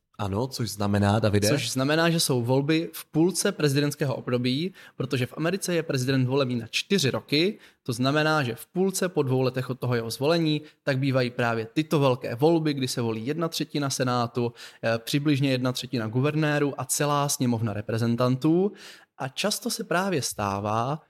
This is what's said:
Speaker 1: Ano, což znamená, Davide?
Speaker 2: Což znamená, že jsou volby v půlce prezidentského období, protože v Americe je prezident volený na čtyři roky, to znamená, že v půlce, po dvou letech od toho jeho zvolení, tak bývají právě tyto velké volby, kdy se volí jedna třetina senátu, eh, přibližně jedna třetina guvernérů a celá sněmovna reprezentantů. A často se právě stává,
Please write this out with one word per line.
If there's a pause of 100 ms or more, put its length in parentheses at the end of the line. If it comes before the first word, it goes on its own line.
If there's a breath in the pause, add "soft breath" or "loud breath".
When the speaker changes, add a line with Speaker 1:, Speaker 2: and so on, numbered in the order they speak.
(180)
Speaker 1:
Ano,
což
znamená,
Davide?
Speaker 2:
Což
znamená,
že
jsou
volby
v
půlce
prezidentského
období, (220 loud breath)
protože
v
Americe
je
prezident
volený
na
čtyři
roky, (240 loud breath)
to
znamená,
že
v
půlce,
po
dvou
letech
od
toho
jeho
zvolení, (200 loud breath)
tak
bývají
právě
tyto
velké
volby,
kdy
se
volí
jedna
třetina
senátu, (320 loud breath)
eh,
přibližně
jedna
třetina
guvernérů
a
celá
sněmovna
reprezentantů. (460 loud breath)
A
často
se
právě
stává,